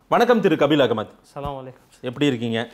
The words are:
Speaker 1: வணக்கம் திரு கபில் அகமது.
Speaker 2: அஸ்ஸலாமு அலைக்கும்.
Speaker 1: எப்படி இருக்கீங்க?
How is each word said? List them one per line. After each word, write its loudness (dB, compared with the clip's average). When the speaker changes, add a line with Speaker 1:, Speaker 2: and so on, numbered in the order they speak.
Speaker 1:
வணக்கம் 4
திரு 2
கபில் 2
அகமது. 0
Speaker 2:
அஸ்ஸலாமு -14
அலைக்கும். -20
Speaker 1:
எப்படி -2
இருக்கீங்க? -2